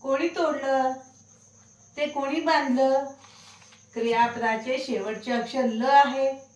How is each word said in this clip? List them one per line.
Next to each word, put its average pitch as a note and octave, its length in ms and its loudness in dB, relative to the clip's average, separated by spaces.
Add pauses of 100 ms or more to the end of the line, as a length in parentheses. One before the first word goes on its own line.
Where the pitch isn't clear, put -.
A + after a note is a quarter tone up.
कोणी C4+ 260 -2
तोडलं, C4+ 640 0 (1040)
ते D4 100 -2
कोणी C#4 340 -4
बांधलं? C4+ 640 2 (880)
क्रियापदाचे A#3 840 0
शेवटचे G#3+ 540 -6
अक्षर A#3+ 320 -2
ल A3 180 0
आहे C4+ 500 4 (240)